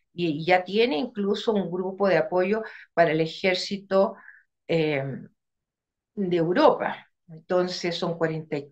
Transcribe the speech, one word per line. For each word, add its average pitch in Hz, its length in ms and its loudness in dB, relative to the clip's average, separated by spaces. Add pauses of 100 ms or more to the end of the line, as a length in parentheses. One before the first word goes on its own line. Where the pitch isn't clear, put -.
(140)
Y, 165 280 -2
y 160 40 -10
ya 180 180 4
tiene 226 340 2
incluso 214 560 -2
un 180 180 -2
grupo 185 360 -2
de 175 100 4
apoyo 185 440 0 (320)
para 165 180 4
el 160 100 0
ejército, 190 960 0 (520)
eh, 151 360 0 (1080)
de 180 240 0
Europa. - 680 2 (200)
Entonces 180 680 -2
son 170 220 -4
cuarenta 160 400 -4
y 143 140 -10